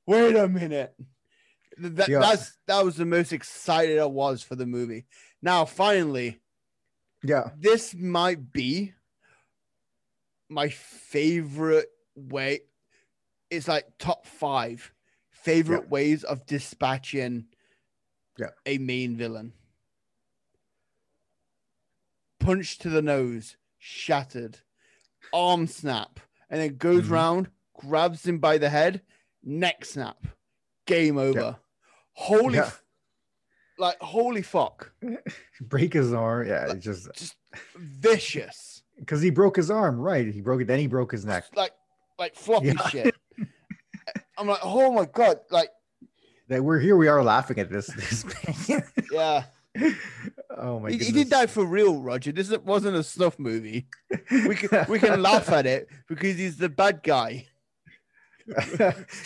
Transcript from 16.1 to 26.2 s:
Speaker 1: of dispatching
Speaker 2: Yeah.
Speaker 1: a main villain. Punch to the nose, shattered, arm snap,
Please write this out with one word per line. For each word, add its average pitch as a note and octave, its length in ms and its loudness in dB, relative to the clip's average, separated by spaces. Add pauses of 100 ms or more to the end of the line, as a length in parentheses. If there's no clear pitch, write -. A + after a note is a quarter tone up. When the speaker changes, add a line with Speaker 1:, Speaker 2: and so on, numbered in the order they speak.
Speaker 1:
of C3 200 -6
dispatching C3 1000 -6 (920)
Speaker 2:
Yeah. A2 120 -10 (160)
Speaker 1:
a C#3 100 -2
main B2+ 400 -4
villain. A2+ 380 -10 (2750)
Punch F#3 400 -2
to F3+ 100 -10
the D#3+ 140 2
nose, B2+ 540 -2 (220)
shattered, C3 800 -6 (760)
arm F3 340 2
snap, - 540 -8 (280)